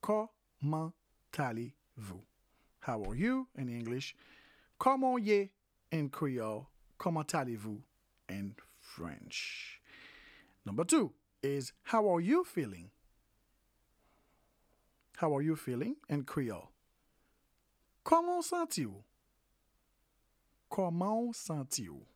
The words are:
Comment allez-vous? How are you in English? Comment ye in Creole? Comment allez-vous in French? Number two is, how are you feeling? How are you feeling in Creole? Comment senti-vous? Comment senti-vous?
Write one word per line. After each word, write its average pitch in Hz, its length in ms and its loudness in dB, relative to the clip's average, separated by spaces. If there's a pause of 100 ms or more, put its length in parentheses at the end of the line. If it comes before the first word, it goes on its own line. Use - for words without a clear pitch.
Comment 160 880 -2 (420)
allez-vous? 117 840 -6 (600)
How 113 240 -4
are 107 100 -4
you 254 400 2
in 123 140 -4
English? 120 460 -4 (640)
Comment 262 400 4
ye 202 320 4 (420)
in 151 180 0
Creole? 123 580 -4 (320)
Comment 160 340 0
allez-vous 113 480 -2 (480)
in 98 240 -6 (260)
French? - 1000 -10 (840)
Number 107 200 -2
two 196 280 6 (300)
is, 139 400 0
how 214 320 4
are 170 80 4
you 294 220 4
feeling? 101 480 -6 (2250)
How 151 180 2
are 139 60 2
you 156 140 2
feeling 151 400 -4 (120)
in 147 160 -2
Creole? 117 460 -4 (1300)
Comment 339 400 4
senti-vous? 156 600 -2 (1700)
Comment 196 640 0
senti-vous? 131 720 -6 (100)